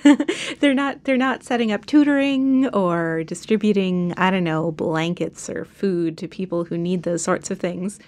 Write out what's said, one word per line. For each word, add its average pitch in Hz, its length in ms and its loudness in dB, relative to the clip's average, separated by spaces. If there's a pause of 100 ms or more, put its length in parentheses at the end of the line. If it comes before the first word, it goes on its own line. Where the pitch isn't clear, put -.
(440)
<laughs> - 160 -10
they're 285 140 4
not, 277 320 -4
they're 269 100 2
not 254 280 0
setting 233 280 -2
up 208 140 -4
tutoring 277 840 4
or 170 540 0
distributing, 185 920 0
I 185 140 2
don't 190 120 2
know, 165 280 0
blankets 165 760 -4
or - 140 -6
food 170 540 -4
to 175 100 -8
people 175 380 -6
who 175 120 -6
need 175 260 -2
those 175 200 -2
sorts - 280 -2
of 190 80 -8
things. 180 380 -6 (100)